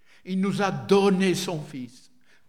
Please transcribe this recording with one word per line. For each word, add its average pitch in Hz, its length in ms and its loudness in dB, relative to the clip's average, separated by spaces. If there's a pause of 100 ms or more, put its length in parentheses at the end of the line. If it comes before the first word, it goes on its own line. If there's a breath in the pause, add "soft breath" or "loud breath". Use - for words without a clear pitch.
(240 soft breath)
Il 185 160 -2
nous 190 200 0
a 190 120 0
donné 190 640 2
son 170 260 -6
Fils. 127 480 -14 (380 soft breath)